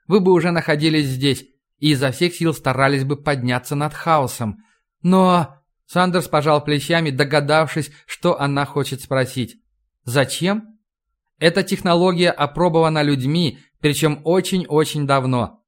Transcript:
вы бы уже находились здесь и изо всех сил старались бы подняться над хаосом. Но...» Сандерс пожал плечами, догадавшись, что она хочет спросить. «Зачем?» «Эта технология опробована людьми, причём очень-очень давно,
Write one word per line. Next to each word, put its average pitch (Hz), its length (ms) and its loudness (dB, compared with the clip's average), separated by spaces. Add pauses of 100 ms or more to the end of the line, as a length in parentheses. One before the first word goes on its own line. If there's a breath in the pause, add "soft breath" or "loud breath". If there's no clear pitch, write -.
вы 196 140 2
бы 185 120 4
уже 175 180 2
находились 156 560 0
здесь 131 400 -2 (320)
и 151 120 2
изо 135 200 2
всех 175 240 -2
сил 160 200 -2
старались 135 500 0
бы 139 120 -4
подняться 127 580 -4
над 147 200 -4
хаосом. 131 640 -2 (440 soft breath)
Но...» 180 540 2 (320)
Сандерс 180 380 0
пожал 151 380 2
плечами, 151 460 0
догадавшись, 147 800 0 (140 soft breath)
что - 340 -2
она 139 240 -2
хочет 135 380 -6
спросить. 127 540 -4 (480)
«Зачем?» 160 760 -2 (600)
«Эта 170 240 2
технология 175 680 0
опробована 156 720 0
людьми, 143 580 0 (200 loud breath)
причём 147 440 0
очень-очень 160 840 0
давно, 131 600 0